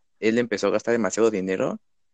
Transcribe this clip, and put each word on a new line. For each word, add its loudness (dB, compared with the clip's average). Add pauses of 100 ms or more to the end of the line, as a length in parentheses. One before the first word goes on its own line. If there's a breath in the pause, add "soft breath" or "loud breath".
(200)
él 2
empezó 0
a 0
gastar 0
demasiado 2
dinero -2 (340)